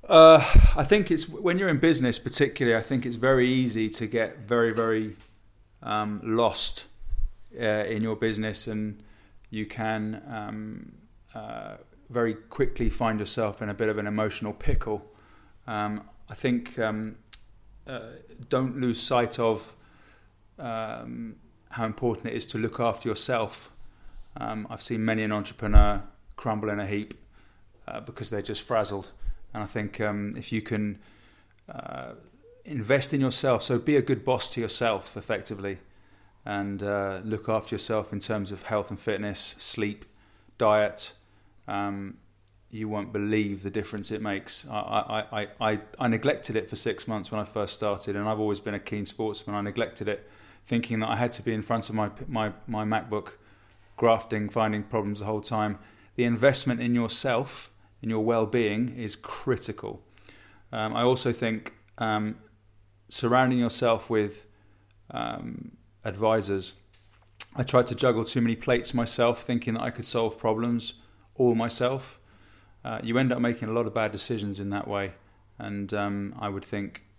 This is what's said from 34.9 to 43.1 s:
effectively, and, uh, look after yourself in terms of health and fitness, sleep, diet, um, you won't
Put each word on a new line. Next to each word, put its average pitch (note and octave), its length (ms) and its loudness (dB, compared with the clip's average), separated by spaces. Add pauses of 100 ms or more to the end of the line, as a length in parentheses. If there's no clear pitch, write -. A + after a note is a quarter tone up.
effectively, G2 600 -6 (680)
and, G2+ 380 -6
uh, G2 400 -2
look G#2+ 260 -4
after A2 240 -2
yourself G#2+ 400 -2
in G#2 60 -4
terms G2+ 320 -4
of G2 120 -12
health G#2+ 280 -2
and G2 80 -10
fitness, G#2 580 -4
sleep, - 480 -4 (540)
diet, G#2+ 540 2 (540)
um, G2+ 500 -6 (520)
you G#2+ 180 -8
won't G#2 240 -6